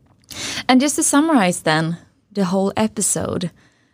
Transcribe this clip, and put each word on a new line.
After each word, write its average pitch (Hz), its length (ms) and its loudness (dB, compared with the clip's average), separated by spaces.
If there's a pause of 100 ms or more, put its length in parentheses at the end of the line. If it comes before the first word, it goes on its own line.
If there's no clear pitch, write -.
(680)
And 254 120 6
just 285 160 0
to 330 60 -2
summarize 277 600 2
then, 160 340 0 (340)
the 202 140 -2
whole 190 320 0
episode, - 720 -2 (440)